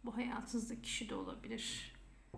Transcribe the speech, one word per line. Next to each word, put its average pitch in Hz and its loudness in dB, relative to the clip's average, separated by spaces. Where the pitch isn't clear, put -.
Bu 220 2
hayatınızdaki 233 2
kişi - 2
de - 2
olabilir. - 0